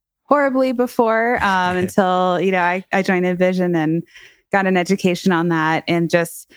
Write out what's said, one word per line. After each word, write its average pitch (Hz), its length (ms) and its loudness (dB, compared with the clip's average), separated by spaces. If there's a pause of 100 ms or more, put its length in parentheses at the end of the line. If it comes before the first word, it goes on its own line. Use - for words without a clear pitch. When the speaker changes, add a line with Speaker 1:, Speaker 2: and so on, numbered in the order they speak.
(220)
Speaker 1:
horribly 262 480 0
before, 233 720 0
um, 185 340 0
Speaker 2:
<laughs> - 20 0
Speaker 1:
until, 185 640 0
you 190 120 0
know, 185 100 0
I, 180 300 -2
I 196 100 0
joined 180 240 0
Envision 180 480 0
and 160 300 0 (480)
got 196 160 0
an 190 80 2
education 180 560 0
on 170 160 2
that. 160 400 0
And 170 200 0
just - 480 -4